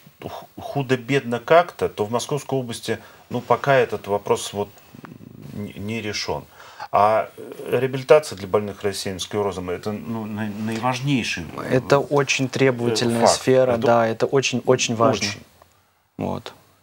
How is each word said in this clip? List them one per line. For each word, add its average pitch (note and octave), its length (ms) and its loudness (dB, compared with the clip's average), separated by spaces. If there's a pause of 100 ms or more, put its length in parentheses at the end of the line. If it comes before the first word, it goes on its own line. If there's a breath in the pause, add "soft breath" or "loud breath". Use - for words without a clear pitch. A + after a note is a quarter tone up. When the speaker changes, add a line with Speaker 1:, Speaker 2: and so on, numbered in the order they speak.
(220)
Speaker 1:
х-, - 240 -12 (120)
худо-бедно B2 840 -2
как-то, - 480 4
то G#2 160 -4
в G#2 60 -6
Московской C3+ 460 -4
области, A#2 400 -6 (320 loud breath)
ну, A#2+ 120 -4
пока C3 340 2
этот G#2+ 320 0
вопрос G2+ 460 -2
вот G2+ 160 -4 (840)
не, G#2 200 -10
не G#2+ 280 -8
решен. G2 420 -6 (480 loud breath)
А, G#2 460 4
э, - 420 -6
реабилитация C3 580 4
для F#2+ 100 -10
больных G2+ 360 -2
рассеянным G2 360 -4
склерозом — F#2 520 -4
это, F#2+ 200 -6
ну, A2 340 -6
на-, G#2+ 240 -6 (160)
наиважнейший, B2 800 -2 (120)
э, B2+ 200 0
Speaker 2:
Это C#3 220 4
очень C#3 500 0
требовательная A#2+ 720 2
Speaker 1:
э, - 20 2
факт. A2+ 200 6
Speaker 2:
сфера, B2+ 300 4
Speaker 1:
Это A#2 100 0
Speaker 2:
да, A#2 260 4
это A2+ 180 -2
очень, - 400 0
очень B2+ 300 2
важно. A2 320 2
Speaker 1:
очень. G#2 140 -8 (760)
Speaker 2:
Вот. F#2+ 360 -6 (300)